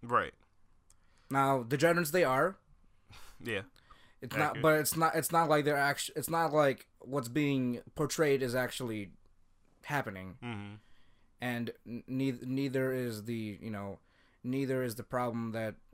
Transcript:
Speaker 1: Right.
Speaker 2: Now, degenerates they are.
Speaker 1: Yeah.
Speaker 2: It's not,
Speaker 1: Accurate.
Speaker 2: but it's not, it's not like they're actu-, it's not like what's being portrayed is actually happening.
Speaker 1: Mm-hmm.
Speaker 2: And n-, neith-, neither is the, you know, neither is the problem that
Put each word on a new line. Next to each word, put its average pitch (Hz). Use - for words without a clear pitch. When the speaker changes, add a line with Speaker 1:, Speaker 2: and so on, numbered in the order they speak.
Speaker 1:
Right. 117
Speaker 2:
Now, 135
degenerates 151
they 175
are. 143
Speaker 1:
Yeah. 107
Speaker 2:
It's 120
not, 147
Speaker 1:
Accurate. 131
Speaker 2:
but 156
it's 151
not, 165
it's 160
not 165
like 151
they're 147
actu-, 139
it's 143
not 165
like 143
what's 127
being 131
portrayed 143
is 120
actually 117
happening. 98
Speaker 1:
Mm-hmm. 104
Speaker 2:
And 120
n-, 113
neith-, 131
neither 131
is 120
the, 110
you 113
know, 101
neither 131
is 117
the 113
problem 120
that 110